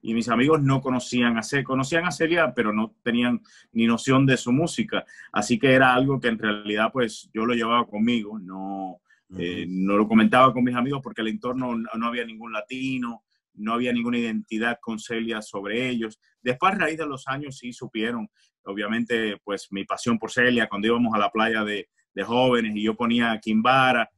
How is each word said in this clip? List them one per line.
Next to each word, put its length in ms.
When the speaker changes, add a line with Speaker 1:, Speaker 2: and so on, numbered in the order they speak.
Speaker 1:
y 100
mis 140
amigos 320
no 200
conocían 580
a 60
Ce-, 180
conocían 440
a 40
Celia, 460
pero 160
no 320
tenían 360
ni 160
noción 400
de 100
su 140
música. 540
Así 300
que 140
era 200
algo 240
que 80
en 140
realidad, 520
pues, 400
yo 140
lo 80
llevaba 320
conmigo, 540
no, 600
eh, 260
Speaker 2:
Ujú. 80
Speaker 1:
no 240
lo 120
comentaba 440
con 120
mis 100
amigos 300
porque 160
el 80
entorno 480
no, 200
no 100
había 180
ningún 280
latino, 680
no 200
había 180
ninguna 260
identidad 600
con 180
Celia 420
sobre 480
ellos. 300
Después, 320
a 60
raíz 200
de 80
los 220
años, 300
sí 140
supieron, 560
obviamente, 800
pues, 260
mi 140
pasión 340
por 140
Celia, 360
cuando 200
íbamos 260
a 40
la 120
playa 320
de, 280
de 120
jóvenes 500
y 80
yo 140
ponía 440
Kimbara 760